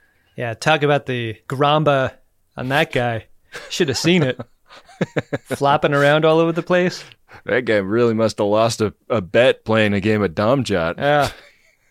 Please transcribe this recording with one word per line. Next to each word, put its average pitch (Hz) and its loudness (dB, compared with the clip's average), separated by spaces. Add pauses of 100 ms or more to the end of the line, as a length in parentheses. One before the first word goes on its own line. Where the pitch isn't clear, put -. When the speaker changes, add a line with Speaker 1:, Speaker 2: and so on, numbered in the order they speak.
(340)
Speaker 1:
Yeah, 120 -8
talk 156 -2
about 143 0
the 117 -6 (100)
Gramba 143 0 (440)
on 127 -8
that 156 0
guy. 120 -4 (420)
Should 175 -2
have 127 -4
seen 175 2
it. 127 -2 (560)
<laughs> - -6
Flopping 139 0
around 143 4
all 160 4
over 165 2
the 165 -4
place. 180 -2 (400)
Speaker 2:
That 123 -2
guy 110 2
really 110 0
must 110 0
have 107 0
lost 110 0
a, 104 -2 (160)
a 117 0
bet 117 2
playing 107 2
a 101 0
game 107 0
of 92 0
Domjot. 104 -2
Speaker 1:
Yeah. 143 0 (600)